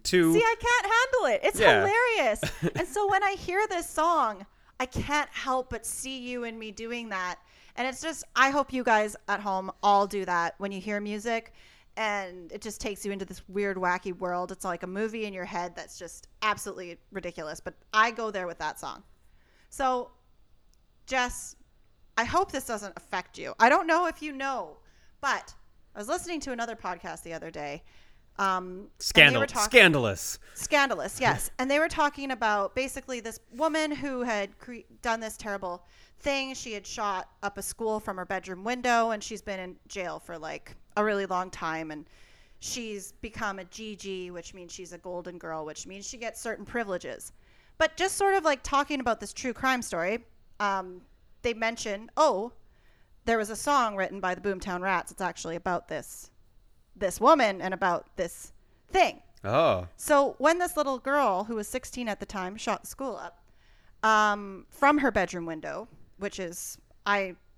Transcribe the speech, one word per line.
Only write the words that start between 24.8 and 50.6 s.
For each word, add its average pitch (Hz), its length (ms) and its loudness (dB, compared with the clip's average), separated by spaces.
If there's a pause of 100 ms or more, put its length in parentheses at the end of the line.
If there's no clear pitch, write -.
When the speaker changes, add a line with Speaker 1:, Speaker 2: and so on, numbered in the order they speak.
Speaker 2:
but - 340 -2 (420)
I 202 40 -8
was 208 80 -8
listening 339 340 -4
to 269 120 -6
another 233 240 -6
podcast 175 460 -8
the 165 100 -10
other 160 180 -10
day. 147 320 -8 (540)
Um, 196 80 0
and 185 400 -2
they - 40 -20 (100)
Speaker 1:
Scandal-, - 420 8
Speaker 2:
were - 60 4
talk- 208 180 0
Speaker 1:
scandalous. 156 720 6 (140)
Speaker 2:
Scandalous, 269 680 0
Speaker 1:
<laughs> - 0 -
Speaker 2:
yes. 208 380 2
And 262 100 0
they 285 100 4
were 330 100 4
talking 285 420 0
about 208 440 0
basically 262 440 -4
this 220 220 -10 (120)
woman 311 380 0
who 262 300 -4
had 208 380 -2
cre-, 240 260 -16 (160)
done 226 180 0
this 220 160 -8
terrible 196 480 -6 (380)
thing. 269 320 -2
She 247 180 -10
had 208 160 -10
shot 202 400 -4 (160)
up 202 140 -6
a 196 40 -8
school 220 380 -4
from 202 160 -6
her 185 100 -6
bedroom 185 380 -6
window, 240 460 2
and 208 120 -4
she's 208 200 -10
been 196 180 -8
in 180 160 -12 (140)
jail 170 300 -6
for, 170 180 -12
like, 151 360 -10 (220)
a 208 80 4
really 202 220 0
long 185 240 -2
time. 160 420 -6
And 151 140 -12 (540)
she's 214 540 -8
become 214 460 -8
a 180 60 -14
G 214 300 -12
G, 185 360 -8
which 175 220 -14
means 180 180 -18
she's 175 220 -14
a 175 40 -16
golden 175 400 -10
girl, 160 280 -8
which 151 200 -12
means 196 220 -14
she 262 100 -12
gets 220 220 -8
certain 214 260 -8
privileges. 190 680 -6 (440)
But 311 200 2
just 370 180 0
sort 392 200 4
of, 320 100 2
like, 285 180 2
talking 285 380 0
about 226 180 0
this - 140 -12
true 170 200 -4
crime 262 280 0
story, 185 380 -2 (420)